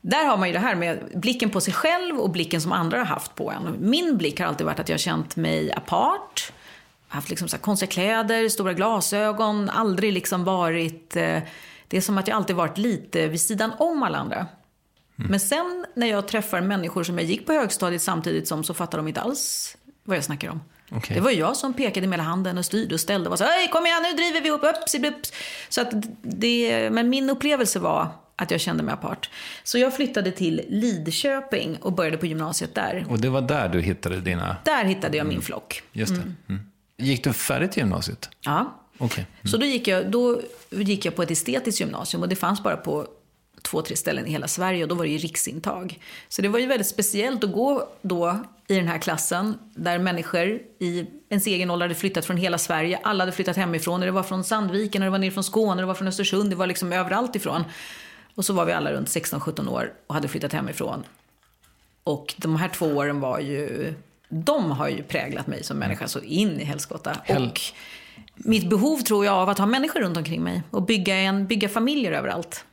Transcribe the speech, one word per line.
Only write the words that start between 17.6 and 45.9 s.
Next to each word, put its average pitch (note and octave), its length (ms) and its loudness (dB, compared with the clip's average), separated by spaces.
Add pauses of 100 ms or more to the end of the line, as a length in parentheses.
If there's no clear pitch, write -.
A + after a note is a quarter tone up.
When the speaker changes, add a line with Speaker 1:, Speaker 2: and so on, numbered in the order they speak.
Speaker 1:
samtidigt D#3+ 460 0
som, D#3 160 -2
så E3+ 100 0
fattar E3 240 -4
de D#3 100 -2
inte - 120 -2
alls - 560 -4 (280)
vad F#3+ 120 0
jag C#3+ 80 -2
snackar C#3+ 240 -6
om. D#3+ 120 -6 (300)
Speaker 2:
Okej. A2+ 260 -4
Speaker 1:
Det - 60 2
var B3+ 80 4
jag G3 260 2
som C4 180 -2
pekade G#3 320 0
med F#3 120 0
hela D#3+ 100 0
handen F3+ 300 0
och F3 60 -2
styrde G#3+ 300 0
och D#3 60 0
ställde G3 280 0
och - 20 -2
var F3+ 60 0
så, F#3 80 2
"Hej, F4 240 4
kom E4+ 180 2
igen, E4 240 4
nu D#4+ 60 -2
driver E4 240 2
vi D4 80 0
ihop, D4 160 2
upps, D#4+ 300 2
upps." D4 380 -2 (360)
Så - 120 0
att - 80 0 (340)
det, A3+ 680 2
men A#3 200 2
min C4+ 200 2
upplevelse C4+ 480 2
var E3 300 2 (280)
att E3+ 140 -2
jag E3+ 100 2
kände D#3+ 220 0
mig - 120 0
apart. - 360 -6 (340)
Så - 140 0
jag B3+ 180 4
flyttade G#3+ 360 0
till E3 360 0
Lidköping G#3 1080 0
och F#3+ 160 -2
började E3 240 2
på E3+ 100 -2
gymnasiet D#3+ 480 -2
där. G2+ 340 -2
Speaker 2:
Och A#2+ 120 2
det B2 80 2
var C3 120 4
där B2 280 2
du F2 120 2
hittade F2+ 400 0
dina F2+ 440 0
Speaker 1:
Där C#4+ 200 4
hittade F#3+ 320 0
jag D3+ 100 0
min D3+ 100 0
Speaker 2:
Mm. - 60 -2
Speaker 1:
flock. - 400 -8 (100)
Speaker 2:
Just A2 220 0
det. F3 80 -2
Speaker 1:
Mm. - 140 -8 (120)
Speaker 2:
Mm. G2 140 -4 (360)
Gick C3 260 2
du C#3 80 4
färdigt D3+ 440 0
i - 40 2
gymnasiet? - 480 -2 (120)
Speaker 1:
Ja. E3 340 0 (240)
Speaker 2:
Okej. A2 280 -2 (140)
Mm. G2+ 100 -4
Speaker 1:
Så A3+ 60 2
då B3+ 100 2
gick A#3+ 220 0
jag, F#3 220 2
då A#3+ 300 2 (300)
gick G3 340 0
jag E3 120 -2
på F#3 60 0
ett E3+ 80 -2
estetiskt A#3+ 500 0
gymnasium - 420 -4
och F3+ 60 0
det F#3 80 0
fanns G3 260 0
bara - 140 0
på D3+ 300 -2 (560)
två, D#3 200 -2
tre - 140 -4
ställen D3 300 -2
i - 40 -6
hela D3+ 180 -4
Sverige F3+ 340 0
och D3+ 60 -2
då E3+ 60 0
var E3+ 100 -2
det D3+ 60 0
ju D3+ 80 -2
riksintag. E3 800 -6 (300)